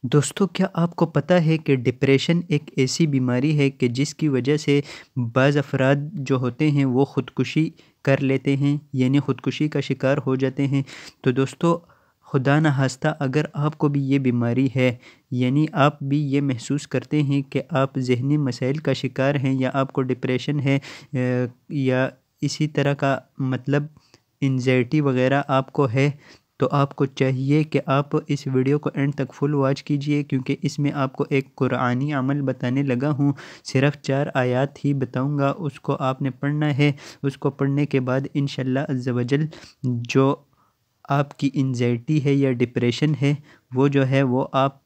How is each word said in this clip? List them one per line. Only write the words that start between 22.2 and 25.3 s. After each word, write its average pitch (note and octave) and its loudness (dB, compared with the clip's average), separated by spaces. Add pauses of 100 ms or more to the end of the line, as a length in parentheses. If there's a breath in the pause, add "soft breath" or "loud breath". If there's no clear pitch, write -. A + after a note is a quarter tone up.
इसी D3 -2
तरह C#3+ 0
का C3+ 0 (240)
मतलब C3+ -2 (540 soft breath)
एंग्जाइटी C3 2
वगैरह C3+ 2